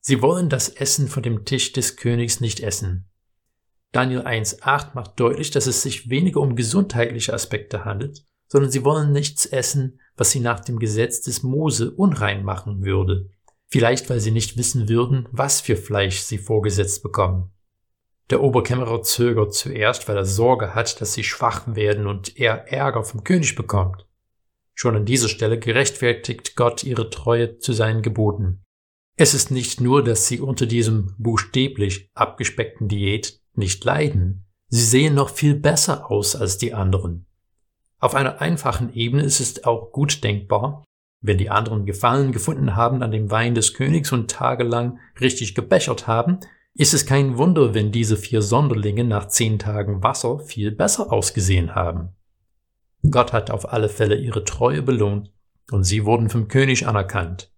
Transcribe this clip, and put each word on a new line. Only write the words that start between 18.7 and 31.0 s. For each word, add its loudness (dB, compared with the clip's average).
zögert 2
zuerst, -2
weil 0
er 0
Sorge 2
hat, -4
dass -4
sie -4
schwach -2
werden 0
und -8
er 0
Ärger -2
vom -8
König 2
bekommt. -2
Schon 0
an 2
dieser 2
Stelle 0
gerechtfertigt -2
Gott 2
ihre -2
Treue 0
zu -2
seinen 2
Geboten. 0
Es 6
ist -2
nicht -4
nur, 4
dass 0
sie -2
unter -2
diesem 2